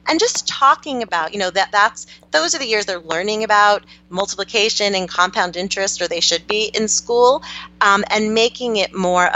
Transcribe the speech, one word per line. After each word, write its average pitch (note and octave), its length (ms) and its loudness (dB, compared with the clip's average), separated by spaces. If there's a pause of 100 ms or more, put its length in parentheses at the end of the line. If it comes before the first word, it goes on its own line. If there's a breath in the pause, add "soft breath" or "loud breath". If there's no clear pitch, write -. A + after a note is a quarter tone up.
and D#4+ 120 0
just - 300 -2
talking C#4 540 0
about, F3 320 -4
you G#3 40 -6
know, F#3 120 -2
that, F#3 220 -2
that's, G#3 340 0 (240 loud breath)
those D#4+ 240 0
are E4 40 -4
the C4 80 -6
years G#3+ 200 0
they're F3+ 140 -6
learning F#3 440 -4
about G#3 400 4 (240 loud breath)
multiplication G3+ 840 -2
and F#3 120 -2
compound F3+ 500 0
interest, F#3+ 440 -4
or F3 80 -2
they E3+ 120 -6
should E3+ 260 -2
be G#3 260 -2
in A3 160 -2
school, A#3+ 540 2 (400 loud breath)
um, G3+ 260 4
and G#3+ 240 0
making A#3 440 0
it F#3 180 -2
more F3+ 400 2